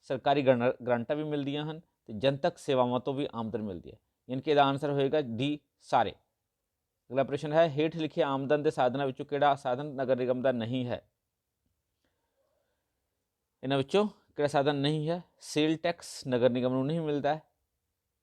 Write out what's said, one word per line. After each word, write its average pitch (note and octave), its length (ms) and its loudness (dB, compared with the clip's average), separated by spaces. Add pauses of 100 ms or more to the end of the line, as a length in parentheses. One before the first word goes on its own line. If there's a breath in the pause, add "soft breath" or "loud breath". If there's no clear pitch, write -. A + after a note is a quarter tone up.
ਸਰਕਾਰੀ C#3 400 0
ਗ੍ਰਾਂ-, B2 420 2
ਗ੍ਰਾਂਟਾਂ A#2+ 320 0
ਵੀ D#3 80 -4
ਮਿਲਦੀਆਂ D3 460 -4
ਹਨ, D#3+ 100 -12
ਤੇ - 320 -20
ਜਨਤਕ C#3 460 -2
ਸੇਵਾਵਾਂ B2+ 420 2
ਤੋਂ C#3 140 -4
ਵੀ C#3 200 -4
ਆਮਦਨ A2+ 280 -6
ਮਿਲਦੀ F#2 300 -10
ਹੈ, - 60 -20 (320)
ਯਾਨੀ C3 120 -6
ਕਿ D#3 80 -4
ਇਹਦਾ C#3+ 140 6
ਆਨਸਰ C#3 260 0
ਹੋਏਗਾ C#3 300 0
ਡੀ, C3+ 400 -4 (200)
ਸਾਰੇ। A#2 300 2 (1000)
ਅਗਲਾ C3 140 0
ਪ੍ਰਸ਼ਨ C#3+ 280 -4
ਹੈ, E3 160 4
ਹੇਠ D#3 280 0
ਲਿਖੇ D#3 260 -2
ਆਮਦਨ C#3 400 0
ਦੇ D#3 80 2
ਸਾਧਨਾਂ C3+ 360 0
ਵਿੱਚੋਂ C3+ 200 -6
ਕਿਹੜਾ C#3+ 280 4
ਸਾਧਨ C3+ 320 -4
ਨਗਰ C3 300 0
ਨਿਗਮ B2+ 260 -2
ਦਾ C3 100 2
ਨਹੀਂ A#2+ 340 -2
ਹੈ? A#2 220 -8 (2500)
ਇਹਨਾਂ C3+ 160 0
ਵਿੱਚੋਂ G3 300 2
ਕਿਹੜਾ - 400 -4
ਸਾਧਨ C#3+ 280 2
ਨਹੀਂ D3+ 340 0
ਹੈ? F3 120 -4 (180)
ਸੇਲ D#3 360 0
ਟੈਕਸ - 520 -6
ਨਗਰ B2 220 4
ਨਿਗਮ B2+ 220 0
ਨੂੰ C3 140 0
ਨਹੀਂ E3 140 -2
ਮਿਲਦਾ D3 340 -2
ਹੈ, D#3 80 -8 (800)